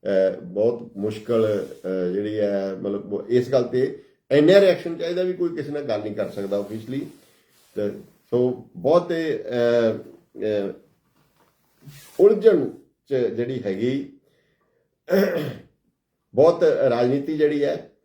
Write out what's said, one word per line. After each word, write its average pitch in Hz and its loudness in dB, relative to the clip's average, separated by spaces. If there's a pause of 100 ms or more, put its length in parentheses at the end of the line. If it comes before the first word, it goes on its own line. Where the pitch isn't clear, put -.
ਅਹ, 95 0
ਬਹੁਤ 101 -2
ਮੁਸ਼ਕਲ, 107 -2
ਅਹ, 92 -4
ਜਿਹੜੀ 104 -4
ਹੈ, 98 -2
ਮਤਲਬ 101 -6
ਇਸ 120 2
ਗੱਲ 127 4
ਤੇ 127 -2 (280)
ਇੰਨਾ 156 8
ਰਿਐਕਸ਼ਨ 170 2
ਚਾਹੀਦਾ 175 -4
ਵੀ 185 -2
ਕੋਈ 175 -4
ਕਿਸੇ 143 -6
ਨਾਲ 147 -6
ਗੱਲ 113 -2
ਨਹੀਂ 104 -8
ਕਰ 104 -4
ਸਕਦਾ 101 -4
ਆਫੀਸ਼ੀਅਲੀ। 113 -8 (680)
ਤੇ 104 -4 (400)
ਸੋ 123 0 (100)
ਬਹੁਤ 175 2
ਇਹ, 160 -2
ਅਹ, 120 2 (460)
ਅਹ, 104 -2 (1500)
ਉਲਝਣ 196 6 (420)
'ਚ 139 -4
ਜਿਹੜੀ 120 -2
ਹੈਗੀ, 110 -4 (2250)
ਬਹੁਤ 170 4
ਰਾਜਨੀਤੀ 135 2
ਜਿਹੜੀ 147 2
ਹੈ 147 -4 (140)